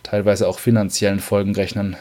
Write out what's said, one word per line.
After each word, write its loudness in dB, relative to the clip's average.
teilweise 0
auch -2
finanziellen 2
Folgen 0
rechnen, -2